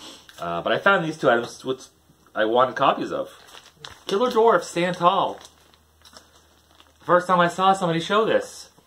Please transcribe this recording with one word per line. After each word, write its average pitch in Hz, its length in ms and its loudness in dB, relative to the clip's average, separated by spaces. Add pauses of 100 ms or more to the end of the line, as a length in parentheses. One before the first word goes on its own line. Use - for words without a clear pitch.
(380)
Uh, 85 240 -8
but - 100 -2
I 131 60 0
found 196 260 2
these 156 140 -8
two 147 100 0
items, 120 380 0
which 131 160 -8 (520)
I 107 120 0
wanted 120 300 2
copies 135 360 0
of. 71 180 -8 (760)
Killer 240 240 -2
Dwarf, 220 320 4
Stand 175 360 -4
Tall. 175 420 0 (1600)
The - 80 -20
first 175 200 2
time 180 140 2
I 170 80 4
saw 190 240 2
somebody 175 280 -2
show 208 260 0
this, - 420 -4 (180)